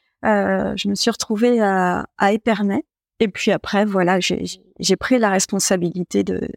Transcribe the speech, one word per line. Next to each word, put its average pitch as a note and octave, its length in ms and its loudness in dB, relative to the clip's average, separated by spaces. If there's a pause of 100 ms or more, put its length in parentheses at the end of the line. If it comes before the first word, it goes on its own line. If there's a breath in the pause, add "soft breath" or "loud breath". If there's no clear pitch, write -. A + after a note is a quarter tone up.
(240)
euh, G3 520 0
je G3+ 120 -4
me G3+ 60 0
suis - 160 -2
retrouvée A3+ 500 0
à, F#3 460 0 (100)
à G3+ 160 2
Épernay. G#3 540 -2 (340)
Et A3+ 80 2
puis - 220 -2
après, G3+ 340 0
voilà, F#3+ 340 2
j'ai, - 260 -2 (340)
j'ai F#3 180 2
pris - 220 0
la A3 100 2
responsabilité F#3 960 0
de, F#3 320 -4